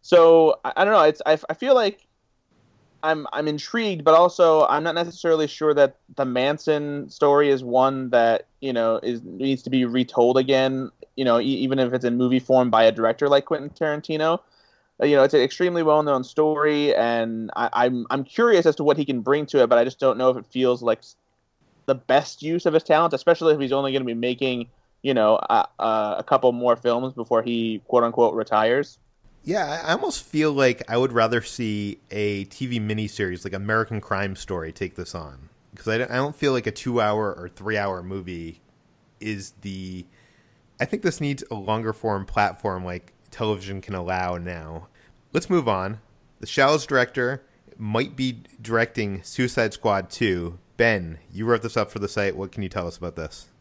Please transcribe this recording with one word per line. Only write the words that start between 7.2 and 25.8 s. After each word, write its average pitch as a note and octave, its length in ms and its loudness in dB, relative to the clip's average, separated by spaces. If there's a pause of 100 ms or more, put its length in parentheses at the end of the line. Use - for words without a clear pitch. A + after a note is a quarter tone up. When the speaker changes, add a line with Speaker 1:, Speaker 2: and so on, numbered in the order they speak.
Speaker 1:
is C3 120 2
one B2+ 480 0
that, A#2 360 4 (140)
you C3+ 120 -6
know, A2+ 300 0
is, A#2 200 -6
needs C3 400 -4
to - 80 -10
be B2+ 140 2
retold B2 540 2
again, C3 520 0 (260)
you C3+ 80 -4
know, A#2 140 4
e-, A#2 60 0
even C3 340 -2
if B2 140 0
it's B2+ 120 -4
in A#2+ 120 0
movie B2+ 220 2
form B2+ 320 2
by A2+ 140 4
a A2 80 8
director A2+ 360 0
like C#3+ 160 4
Quentin D3 260 -4
Tarantino. D#3 720 -2 (600)
Uh, C3+ 40 2
you D3 100 6
know, C3+ 60 8
it's C#3 120 4
an D3 80 6
extremely E3+ 400 0
well-known D3+ 420 2
story, D3+ 720 0
and A2+ 600 -2
I, A#2 160 -2
I'm, B2 380 0
I'm C3+ 140 -2
curious A3 400 2
as D#3 120 4
to D#3+ 80 -4
what C#3+ 120 4
he D3+ 80 -2
can C3 160 -4
bring C#3+ 260 0
to C#3 160 2
it, A#2 60 4
but A#2+ 100 6
I A#2 60 4
just B2+ 160 -8
don't C3 160 2
know B2+ 140 2
if B2+ 80 0
it A2 80 -14
feels B2 360 0
like A#2 160 0
s-, - 180 -20 (680)
the C3+ 80 0
best C3+ 480 -2
use E3 240 -4
of D#3+ 80 0
his D#3+ 80 4
talent, D#3+ 320 2
especially D#3+ 400 2
if D3 60 -4
he's C3+ 120 -2
only C#3 220 0
gonna C3+ 100 -2
be A#2+ 80 -6
making, B2 560 -4 (320)
you C3+ 140 -2
know, A2 220 4
a, - 300 0 (120)
a, G#2+ 400 -2